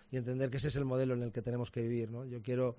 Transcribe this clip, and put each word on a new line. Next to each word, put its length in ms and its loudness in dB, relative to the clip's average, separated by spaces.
y 40 -2
entender 340 0
que 80 -2
ese 100 0
es 80 0
el 80 2
modelo 300 2
en 100 0
el 80 -2
que 100 -2
tenemos 300 -2
que 100 0
vivir, 300 0
¿no? 120 -8
Yo 180 -8
quiero 360 2